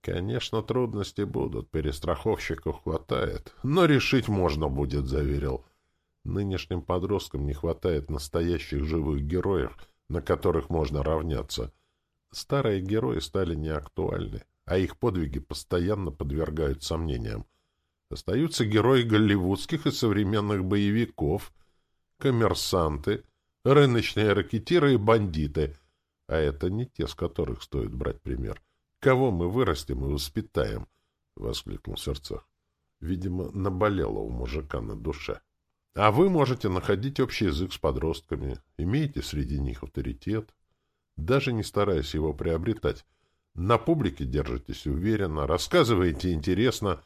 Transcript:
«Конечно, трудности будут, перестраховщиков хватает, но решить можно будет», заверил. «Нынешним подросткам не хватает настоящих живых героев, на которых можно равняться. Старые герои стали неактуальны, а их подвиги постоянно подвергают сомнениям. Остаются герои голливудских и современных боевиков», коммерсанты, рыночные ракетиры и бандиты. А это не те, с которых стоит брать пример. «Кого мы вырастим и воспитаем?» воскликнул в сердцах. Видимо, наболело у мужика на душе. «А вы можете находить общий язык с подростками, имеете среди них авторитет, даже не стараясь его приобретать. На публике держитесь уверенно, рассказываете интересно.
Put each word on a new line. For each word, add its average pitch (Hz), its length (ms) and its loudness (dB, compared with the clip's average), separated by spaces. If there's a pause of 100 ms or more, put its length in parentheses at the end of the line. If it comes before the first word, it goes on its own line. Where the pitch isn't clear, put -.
«Конечно, 104 600 -4
трудности 110 600 -2
будут, - 500 -4
перестраховщиков 78 1120 -4
хватает, - 720 -4 (100)
но 170 220 4
решить 135 420 4
можно 82 400 2
будет», 69 380 -2
заверил. 69 600 -2 (600)
«Нынешним 95 560 -4
подросткам 90 640 -2
не 71 80 -2
хватает 80 560 -2
настоящих 78 760 -2
живых 76 360 0
героев, 82 560 -2 (320)
на 85 120 -2
которых 82 480 0
можно 73 320 0
равняться. 78 720 -2 (600)
Старые 113 500 0
герои 110 380 0
стали 87 360 -2
неактуальны, - 880 -4 (220)
а 92 120 0
их 92 200 0
подвиги 82 420 -2
постоянно 90 720 -2
подвергают 73 720 -2
сомнениям. 80 640 -4 (640)
Остаются 127 560 0
герои 113 380 6
голливудских 104 840 2
и 143 60 4
современных 104 720 2
боевиков», 101 880 0 (680)
коммерсанты, 95 1040 2 (400)
рыночные 120 680 6
ракетиры 135 600 4
и 120 40 6
бандиты. 80 800 2 (520)
А - 80 -2
это 76 340 0
не 113 160 -4
те, - 220 -6
с - 80 -10
которых 73 480 -4
стоит 57 300 -4
брать - 280 -6
пример. 58 400 -6 (380)
«Кого 131 320 4
мы 87 180 0
вырастим 78 560 0
и 69 80 -2
воспитаем?» - 720 -4 (480)
воскликнул - 600 -8
в - 40 -10
сердцах. - 460 -8 (540)
Видимо, 90 520 -4
наболело 95 680 0
у 53 100 -6
мужика 64 520 -6
на 55 140 -8
душе. - 440 -6 (560)
«А 104 160 6
вы 170 180 6
можете 127 380 2
находить 101 540 0
общий 117 240 0
язык 87 260 0
с - 60 -10
подростками, 73 840 -2 (180)
имеете 139 440 -2
среди 69 380 -4
них 65 240 -4
авторитет, - 680 -6 (640)
даже 127 380 2
не 107 100 -2
стараясь 98 500 0
его 78 200 0
приобретать. 82 720 -2 (500)
На 101 220 4
публике 113 480 0
держитесь 64 600 -4
уверенно, 78 600 0
рассказываете 92 880 2
интересно. 95 720 0